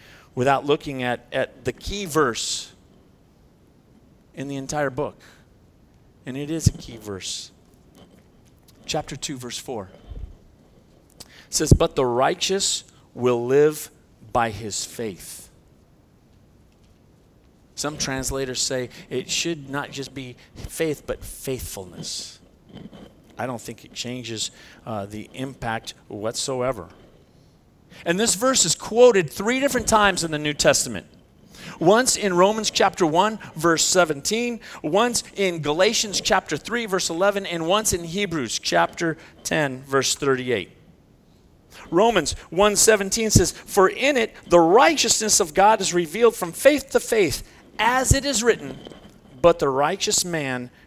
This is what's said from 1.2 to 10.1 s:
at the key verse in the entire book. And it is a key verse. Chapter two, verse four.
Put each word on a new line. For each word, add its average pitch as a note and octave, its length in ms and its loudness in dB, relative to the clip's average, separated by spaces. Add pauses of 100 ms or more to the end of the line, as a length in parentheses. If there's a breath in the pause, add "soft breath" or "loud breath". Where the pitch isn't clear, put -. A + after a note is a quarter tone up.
at - 320 -4
the D#3 100 -4
key G3+ 320 -8
verse C#3 680 -2 (1600)
in C#3 140 -10
the C#3 80 -8
entire C#3 340 -4
book. B2+ 320 -6 (1040 soft breath)
And B2+ 100 -10
it C#3+ 140 -8
is D#3+ 160 -2
a - 60 2
key - 260 -12
verse. G2+ 540 -10 (1400)
Chapter D3+ 280 -6
two, C#3 220 -10
verse A#2+ 220 -12
four. G2+ 320 -10 (1600 loud breath)